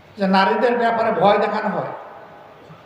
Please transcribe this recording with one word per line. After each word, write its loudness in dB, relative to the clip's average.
যে -2
নারীদের 2
ব্যাপারে 0
ভয় 2
দেখানো -2
হয়, -6